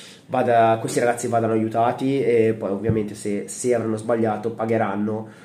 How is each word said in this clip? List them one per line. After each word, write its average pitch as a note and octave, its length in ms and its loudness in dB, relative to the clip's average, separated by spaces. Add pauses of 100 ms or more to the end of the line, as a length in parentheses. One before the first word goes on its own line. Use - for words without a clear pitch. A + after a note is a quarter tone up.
(280)
vada, A#2 520 4
questi C3 200 -2
ragazzi A#2+ 280 0
vadano A2+ 260 2
aiutati, A#2 720 0
e A2 340 4
poi G2 140 -4
ovviamente G#2 420 -2
se, G2+ 340 -6
se - 280 -2
avranno A2 220 -2
sbagliato A2+ 540 -2
pagheranno, A2 760 -2 (180)